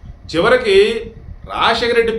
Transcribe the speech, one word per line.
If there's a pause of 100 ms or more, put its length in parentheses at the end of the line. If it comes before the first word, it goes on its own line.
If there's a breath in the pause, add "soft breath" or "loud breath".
(360)
చివరికి (420)
రాజశేఖర
రెడ్డి